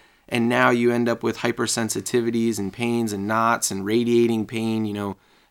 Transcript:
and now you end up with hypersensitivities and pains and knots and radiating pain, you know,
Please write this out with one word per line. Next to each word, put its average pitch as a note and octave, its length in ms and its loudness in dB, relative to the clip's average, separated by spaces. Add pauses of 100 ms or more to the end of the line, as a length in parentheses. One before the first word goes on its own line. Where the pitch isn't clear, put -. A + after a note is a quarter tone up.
(280)
and A#2 200 0
now B2+ 220 4
you A#2+ 220 2
end A#2+ 160 0
up A#2 140 -2
with A2+ 160 -2
hypersensitivities A#2 1200 -2
and G2 140 -4
pains A#2 400 -2
and G2 140 -4
knots A2+ 440 0
and G2 140 -6
radiating A#2 640 2
pain, A2 380 -2
you G#2 100 -4
know, G2+ 220 -6 (340)